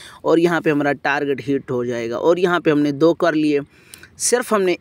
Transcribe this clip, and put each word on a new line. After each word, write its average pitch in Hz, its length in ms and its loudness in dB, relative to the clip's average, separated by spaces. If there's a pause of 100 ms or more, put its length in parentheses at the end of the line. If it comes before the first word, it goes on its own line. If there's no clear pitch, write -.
(240)
और 160 140 2
यहाँ 170 220 2
पे 160 100 0
हमारा 143 220 0
टारगेट 139 540 -4
हिट 139 240 -4
हो 123 140 -4
जाएगा। 117 340 -6
और 135 200 2
यहाँ 175 220 0
पे 160 100 2
हमने 147 220 2
दो 156 220 4
कर 165 200 0
लिए, 151 260 0 (580)
सिर्फ 240 360 -2
हमने 185 260 0